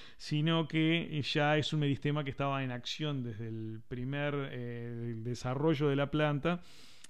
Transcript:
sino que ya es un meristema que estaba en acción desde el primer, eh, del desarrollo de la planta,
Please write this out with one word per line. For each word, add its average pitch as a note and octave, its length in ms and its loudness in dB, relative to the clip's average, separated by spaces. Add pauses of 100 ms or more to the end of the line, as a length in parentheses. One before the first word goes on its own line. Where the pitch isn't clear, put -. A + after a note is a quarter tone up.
(180)
sino D#3+ 500 2
que D#3+ 540 2
ya D3+ 340 4
es D3+ 160 0
un D3+ 80 2
meristema D3 440 2
que C3 60 -4
estaba C#3 320 -2
en B2+ 100 -2
acción C3+ 500 -4
desde A2+ 260 -6
el A2 400 -6
primer, C#3 460 -2 (180)
eh, A#2+ 420 -6
del A#2 300 -4
desarrollo C3+ 640 2
de C#3 80 4
la C#3+ 140 2
planta, D3+ 500 2 (500)